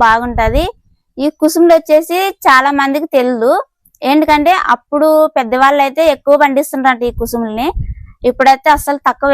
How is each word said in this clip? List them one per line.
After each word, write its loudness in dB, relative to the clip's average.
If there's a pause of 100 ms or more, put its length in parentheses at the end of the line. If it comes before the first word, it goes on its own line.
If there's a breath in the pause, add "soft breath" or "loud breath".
బాగుంటది. 0 (520)
ఈ -2 (140)
కుసుములు 2
వచ్చేసి 0 (300)
చాలా 4 (100)
మందికి -2
తెలియదు, 0 (580)
ఎందుకంటే 2 (200)
అప్పుడు -2 (280)
పెద్దవాళ్ళు 0
అయితే -2 (120)
ఎక్కువ 0
పండిస్తుంటారు -2
ఈ -8
కుసుముల్ని. -6 (640 loud breath)
ఇప్పుడైతే 2
అస్సలు -4
తక్కువ -2